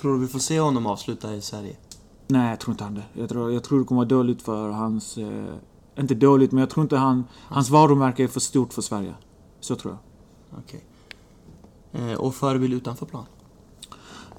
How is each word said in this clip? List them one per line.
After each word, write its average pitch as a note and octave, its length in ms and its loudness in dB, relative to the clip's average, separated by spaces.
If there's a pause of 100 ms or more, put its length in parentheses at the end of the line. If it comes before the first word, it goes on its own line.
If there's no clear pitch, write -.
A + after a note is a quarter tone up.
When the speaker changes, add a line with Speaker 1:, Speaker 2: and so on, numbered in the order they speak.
Speaker 1:
Tror C#3 140 0
du C3 60 2
vi B2+ 60 0
får B2+ 120 -6
se D#3 220 0
honom C3 260 2
avsluta G#2+ 480 -6
i G#2 60 -8
Sverige? G2+ 360 -12 (520)
Speaker 2:
Nej, B2 220 2
jag A2 100 -6
tror A#2 120 -4
inte G#2+ 120 -6
han G#2 100 -10
det. G2+ 80 -8 (100)
Jag A2+ 160 -6
tror, A#2 240 -2
jag A#2+ 120 -2
tror C#3+ 140 2
det B2+ 60 2
kommer B2+ 140 0
vara A#2+ 100 2
dåligt B2 340 2
för G#2+ 280 -4
hans, A2 480 -4
eh, G#2 260 -8 (540)
inte C#3 160 2
dåligt, C3+ 380 6
men C3 80 4
jag C3 100 2
tror D#3 120 0
inte D3 140 2
han, C3 280 2 (240)
hans C3+ 220 0
varumärke C#3 540 6
är B2 40 0
för B2+ 120 -4
stort B2 320 0
för A2 100 -6
Sverige. G2 320 -6 (460)
Så B2 160 -6
tror F#2 180 -10
jag. G2+ 60 -18 (580)
Speaker 1:
Okej. - 260 -18 (1080)
Eh, A#2+ 260 -6
och B2+ 160 -2
förebild C3 400 0
utanför B2 320 -8
plan? A#2 180 -14 (1160)